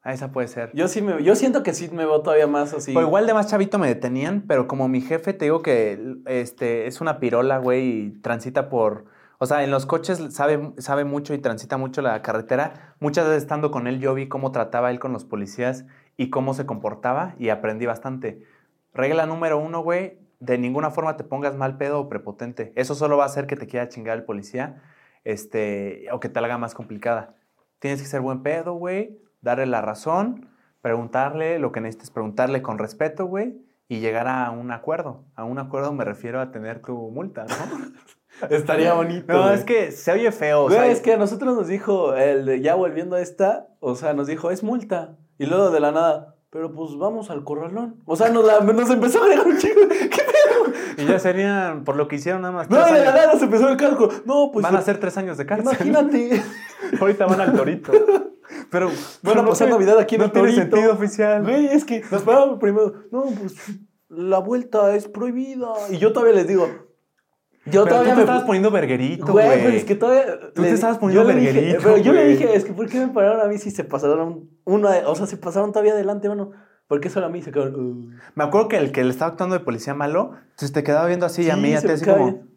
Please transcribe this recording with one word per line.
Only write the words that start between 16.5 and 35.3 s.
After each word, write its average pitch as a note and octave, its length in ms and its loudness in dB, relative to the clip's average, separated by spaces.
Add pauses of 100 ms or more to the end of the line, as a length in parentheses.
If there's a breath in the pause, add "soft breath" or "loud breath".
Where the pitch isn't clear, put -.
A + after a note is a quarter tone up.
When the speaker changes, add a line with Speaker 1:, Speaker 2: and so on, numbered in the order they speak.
Speaker 1:
se C3+ 140 -8
comportaba B2 720 -6
y A#2+ 100 -4
aprendí A2 380 -4
bastante. B2 560 -8 (500 soft breath)
Regla D3+ 320 0
número D#3+ 340 -2
uno, D#3+ 240 -6
güey, F3 360 -4 (200)
de B2 200 -4
ninguna C3+ 320 -4
forma D#3 260 -4
te - 80 -14
pongas C#3 320 -6
mal C3+ 220 -6
pedo C#3+ 220 -4
o C#3+ 100 -8
prepotente. G#2+ 680 -12
Eso C3 180 -4
solo D3 220 0
va C#3+ 60 4
a C#3 60 0
hacer C#3 180 -8
que C#3 100 -8
te A#2 100 -14
quiera B2 220 -8
chingar A2+ 300 -8
el A#2 60 -14
policía, B2 580 -10 (420 soft breath)
este, G#2 880 -6
o B2 80 -8
que A#2+ 80 -10
te A#2 140 -4
la A#2 40 -2
haga A#2+ 120 -6
más A#2 160 -10
complicada. A2 600 -8 (440)
Tienes C#3 240 -6
que C#3 60 -14
ser C#3 120 -6
buen C3 220 -6
pedo, E3 320 -4
güey, F#3 440 -8 (220)
darle B2 260 -2
la A#2+ 160 -2
razón, F3 680 -4 (320 soft breath)
preguntarle C3+ 800 -4
lo C3+ 140 -4
que A#2 80 -8
necesites A2 300 -12
preguntarle B2+ 520 -4
con A2 160 -8
respeto, D#3 480 -6
güey, G3+ 300 -8 (320 soft breath)
y A2+ 120 -8
llegar A2+ 280 -2
a B2+ 220 -4
un A#2+ 200 -12
acuerdo. D3+ 540 -8 (100)